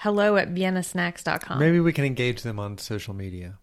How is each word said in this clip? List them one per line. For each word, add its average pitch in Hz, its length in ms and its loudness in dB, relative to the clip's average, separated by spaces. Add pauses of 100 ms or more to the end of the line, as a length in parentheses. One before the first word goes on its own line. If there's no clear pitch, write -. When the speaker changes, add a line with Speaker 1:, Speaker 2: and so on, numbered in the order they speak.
Speaker 1:
Hello 208 360 4
at 185 180 0
bienasnacks 180 720 -2
dot - 180 -2
com. - 160 -4
Speaker 2:
Maybe 165 220 6
we 165 120 4
can 139 120 0
engage 123 380 -2
them 110 180 -4
on 101 180 -6
social 104 360 -6
media. 92 480 -10